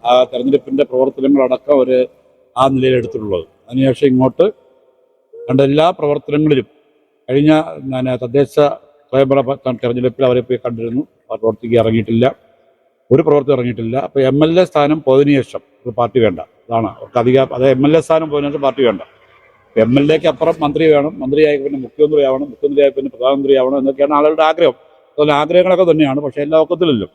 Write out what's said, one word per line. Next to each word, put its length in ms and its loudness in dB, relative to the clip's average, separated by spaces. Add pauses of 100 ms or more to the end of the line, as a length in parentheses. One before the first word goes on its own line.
ആ 80 0 (200)
തെരഞ്ഞെടുപ്പിൻ്റെ 580 -2
പ്രവർത്തനങ്ങളടക്കം 880 0
അവർ 120 0 (680)
ആ 140 4
നിലയിൽ 260 0
എടുത്തിട്ടുള്ളത്. 440 -8 (240)
അതിനുശേഷം 440 0
ഇങ്ങോട്ട് 340 2 (1000)
കണ്ട 120 0 (100)
എല്ലാ 160 2 (120)
പ്രവർത്തനങ്ങളിലും 680 -2 (600)
കഴിഞ്ഞ, 220 2 (300)
പിന്നെ, 420 -6
തദ്ദേശ 320 -2 (580)
സ്വയംഭരണ 360 2
പ-, 100 -6 (240)
തെരഞ്ഞെടുപ്പിൽ 480 -2
അവരെ 180 0
പോയി 180 -2
കണ്ടിരുന്നു, 360 -6 (260)
അവർ 140 -8
പ്രവർത്തിക്ക് 400 -2
ഇറങ്ങിയിട്ടില്ല, 440 0 (840)
ഒരു 160 2
പ്രവർത്തനം 300 2
ഇറങ്ങിയിട്ടില്ല. 400 -6 (100)
അപ്പോൾ 140 -4 (100)
എം 140 0
എൽ 80 0 (100)
എ 80 4
സ്ഥാനം 360 0
പോയതിനു 320 4
ശേഷം 240 -6 (220)
ഒരു 140 -10
പാർട്ടി 260 0
വേണ്ട, 160 0 (260)
അതാണ് 220 -4 (100)
അവർക്ക് 220 -6
അധികം. 360 2
അത് 80 -2 (100)
എം 120 -2
എൽ 120 4
എ 80 4
സ്ഥാനം 240 0
പോയതിനു 200 -4
ശേഷം 160 -8
പാർട്ടി 200 -2
വേണ്ട. 160 -2 (840)
എം 160 0
എൽ 140 2
എക്ക് 180 0
അപ്പുറം 320 -2
മന്ത്രി 280 -2
വേണം, 200 0 (100)
മന്ത്രിയായി 400 0
പിന്നെ 220 -6
മുഖ്യമന്ത്രിയാവണം, 680 0
മുഖ്യമന്ത്രിയായി 440 0
പിന്നെ 180 -6
പ്രധാനമന്ത്രിയാവണം 680 0
എന്നൊക്കെയാണ് 380 -2
ആളുകളുടെ 320 2
ആഗ്രഹം. 260 0 (360)
അതുപോലെ 280 0
ആഗ്രഹങ്ങളൊക്കെ 500 2
തന്നെയാണ്, 360 2
പക്ഷേ 200 -8
എല്ലാ 180 2
ഒക്കത്തിലല്ലോ. 500 -2